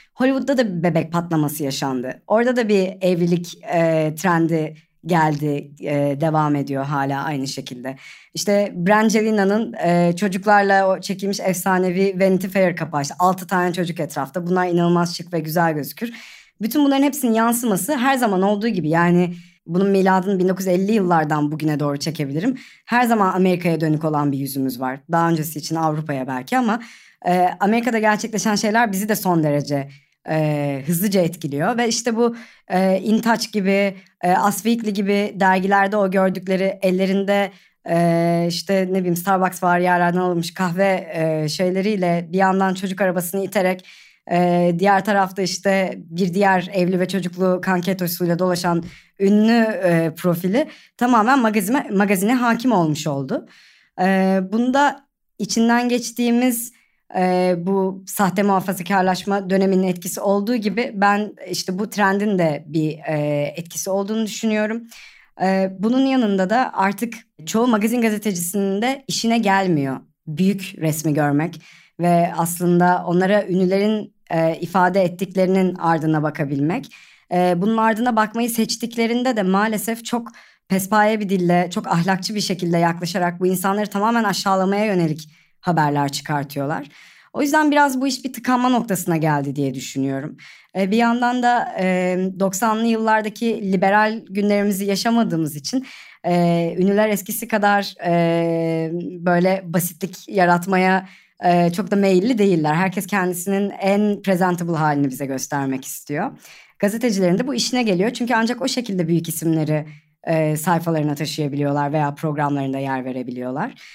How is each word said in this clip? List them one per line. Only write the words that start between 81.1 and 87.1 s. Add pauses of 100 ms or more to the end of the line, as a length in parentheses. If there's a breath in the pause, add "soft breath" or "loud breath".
bir
dille,
çok
ahlakçı
bir
şekilde
yaklaşarak
bu
insanları
tamamen
aşağılamaya
yönelik (320 soft breath)
haberler
çıkartıyorlar. (460 loud breath)